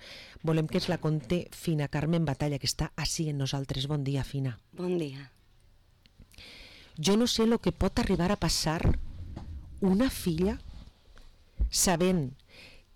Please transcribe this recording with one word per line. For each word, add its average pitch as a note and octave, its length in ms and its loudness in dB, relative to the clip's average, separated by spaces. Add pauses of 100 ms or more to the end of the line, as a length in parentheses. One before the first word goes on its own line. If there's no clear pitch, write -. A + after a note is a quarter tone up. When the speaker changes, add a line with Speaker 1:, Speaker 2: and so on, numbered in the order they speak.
(420)
Speaker 1:
volem D#3 260 2
que F3+ 120 0
ens - 100 -2
la E3 80 0
conte D#3 460 0 (100)
Fina D3+ 340 0
Carmen D#3 380 0
Batalla, C#3+ 320 -2
que C3 100 -6
està - 280 -2
ací D#3 340 -2
en D3 80 -4
nosaltres. C3+ 500 -4
Bon D3 160 -2
dia, C3+ 200 0
Fina. C3+ 340 -4 (160)
Speaker 2:
Bon F3+ 240 -2
dia. C#3 320 -6 (1700)
Speaker 1:
Jo F#3 220 2
no A#3+ 80 4
sé A3+ 180 2
lo A3+ 140 4
que F3+ 160 0
pot - 240 0
arribar F#3 320 2
a G3+ 80 -2
passar D#3+ 400 0 (1000)
una G3+ 280 4
filla F#3 480 0 (1120)
sabent F3 600 2 (640)